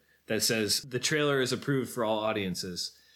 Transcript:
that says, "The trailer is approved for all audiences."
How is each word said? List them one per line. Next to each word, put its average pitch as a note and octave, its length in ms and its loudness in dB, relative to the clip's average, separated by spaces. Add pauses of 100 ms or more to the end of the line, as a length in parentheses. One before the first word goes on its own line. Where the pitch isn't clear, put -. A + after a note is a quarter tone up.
(280)
that G#2+ 140 0
says, A2 400 2
"The B2 180 -6
trailer D3 420 2
is B2 100 0
approved B2+ 380 -2
for A#2 140 -2
all G#2+ 160 2
audiences." G2 720 -2 (240)